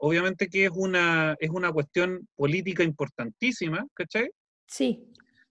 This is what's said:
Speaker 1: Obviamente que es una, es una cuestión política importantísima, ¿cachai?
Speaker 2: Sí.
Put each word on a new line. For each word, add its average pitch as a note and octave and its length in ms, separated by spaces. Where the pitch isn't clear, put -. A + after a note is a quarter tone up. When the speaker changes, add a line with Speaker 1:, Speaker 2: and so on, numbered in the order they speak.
Speaker 1:
Obviamente F3+ 480
que F#3+ 160
es F#3 100
una, E3+ 640
es D#3+ 120
una F3+ 200
cuestión F3+ 640
política E3+ 480
importantísima, E3 1120
¿cachai? A3 360
Speaker 2:
Sí. - 380